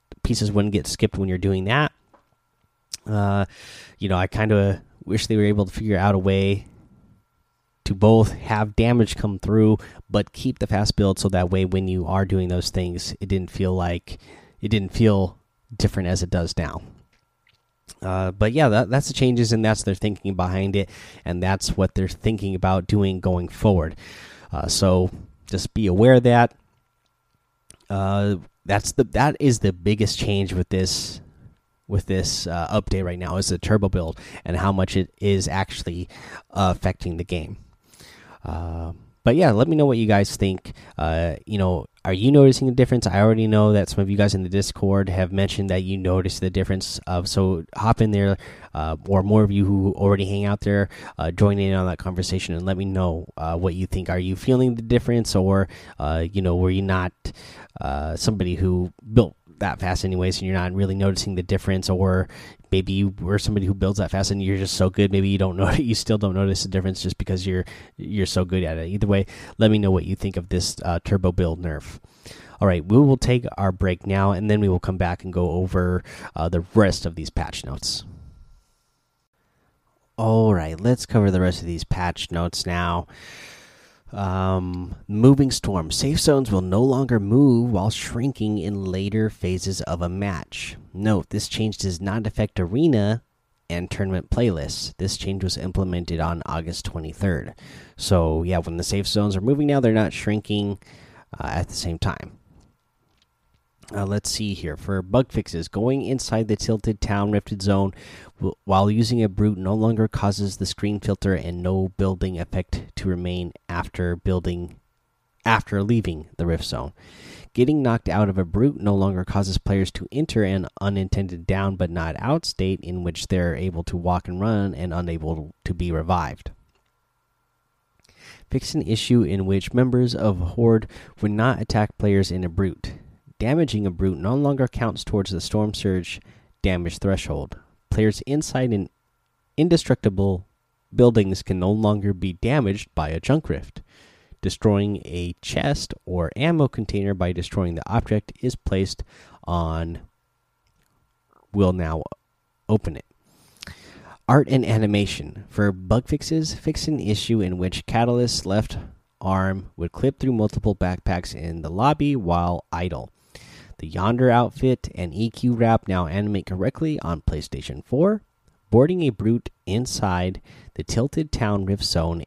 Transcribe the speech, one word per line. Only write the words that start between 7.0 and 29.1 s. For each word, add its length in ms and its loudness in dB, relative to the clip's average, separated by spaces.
to 100 -2
both 380 6
have 440 -4
damage 400 4
come 240 -4
through, 380 4
but 240 -2
keep 280 -6
the 80 -2
fast 280 0
build 220 4
so 100 0
that 220 2
way 140 2
when 240 0
you 180 -2
are 180 0
doing 240 0
those 220 -2
things, 500 -4
it 80 -8
didn't 220 -2
feel 240 -2
like, 440 -4
it 80 -6
didn't 260 0
feel 420 4
different 320 0
as 140 0
it 80 -4
does 260 -2
now. 240 -4
Uh, 320 -4
but 200 0
yeah, 160 4
that, 220 4
that's 160 2
the 80 -8
changes, 380 2
and 120 4
that's 200 2
their 100 0
thinking 400 -4
behind 400 0
it, 140 0
and 160 -4
that's 360 0
what 180 2
they're 140 0
thinking 440 -2
about 360 0
doing 320 2
going 260 0
forward. 480 2
Uh, 140 -4
so 440 2
just 260 -6
be 140 0
aware 280 8
of 100 8
that. 280 6
Uh, 480 0
that's 260 0
the, 120 4
that 340 2